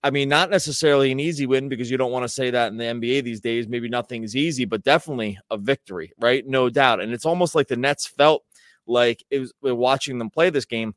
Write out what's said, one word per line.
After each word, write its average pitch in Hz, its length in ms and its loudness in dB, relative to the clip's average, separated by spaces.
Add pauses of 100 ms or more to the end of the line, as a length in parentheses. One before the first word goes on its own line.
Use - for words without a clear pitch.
I 143 60 2
mean, 139 180 0
not 156 220 2
necessarily 143 640 2
an 135 80 -2
easy 147 240 -2
win, 135 240 0
because 120 200 -6
you 131 60 -2
don't 127 160 0
wanna 123 160 -2
say 127 220 -4
that 120 200 2
in 107 60 -10
the 117 80 -6
N 117 160 -4
B 123 180 0
A 139 40 0
these 117 180 -6
days. 117 260 -2
Maybe 120 220 -6
nothing 120 360 -6
is 107 120 -10
easy, 139 300 0
but 101 180 -4
definitely 127 560 0 (100)
a 113 80 -4
victory, 98 640 -4
right? 123 260 2
No 131 240 2
doubt. 120 300 2
And 110 140 -4
it's - 120 -8
almost 170 300 0
like 143 140 2
the 120 80 -2
Nets 139 280 -2
felt 147 380 4 (440)
like 120 420 2
it 139 100 -2
was, 127 220 -8
we're 131 120 0
watching 127 440 0
them 113 120 -6
play 170 200 2
this 143 160 -2
game. 113 320 -6